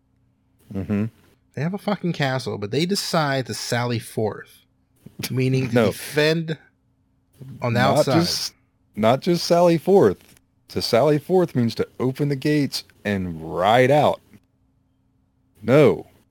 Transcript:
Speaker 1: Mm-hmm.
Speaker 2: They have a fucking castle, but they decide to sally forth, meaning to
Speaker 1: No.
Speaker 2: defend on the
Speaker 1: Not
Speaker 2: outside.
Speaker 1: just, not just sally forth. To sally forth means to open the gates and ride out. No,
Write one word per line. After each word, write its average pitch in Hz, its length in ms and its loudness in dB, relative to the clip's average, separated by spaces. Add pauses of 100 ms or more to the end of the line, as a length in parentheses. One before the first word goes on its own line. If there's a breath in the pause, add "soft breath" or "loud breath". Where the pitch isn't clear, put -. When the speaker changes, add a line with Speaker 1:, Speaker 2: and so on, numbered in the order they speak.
(720)
Speaker 1:
Mm-hmm. 101 340 -4 (480)
Speaker 2:
They 135 80 -8
have 175 120 -4
a 202 40 -8
fucking 180 340 -4
castle, 131 460 -4
but 101 120 -8
they 143 140 0
decide 151 600 -2
to 107 80 -8
sally 120 440 -4
forth, - 640 -8 (680)
meaning 131 400 0
to 120 40 -4
Speaker 1:
No. 117 120 4
Speaker 2:
defend 156 720 -2 (1040)
on 120 120 -2
the 120 60 2
Speaker 1:
Not 135 180 2
Speaker 2:
outside. 143 220 2
Speaker 1:
just, - 340 -4 (420)
not 117 240 2
just 175 260 -2
sally 170 320 4
forth. 147 560 2 (340)
To 92 140 -6
sally 147 360 2
forth 175 360 0
means 117 220 0
to 95 120 -4 (120)
open 131 280 -2
the 143 80 -2
gates 147 480 -2 (200)
and 85 500 -6
ride 113 360 4
out. 135 300 2 (1400)
No, 117 440 4 (240)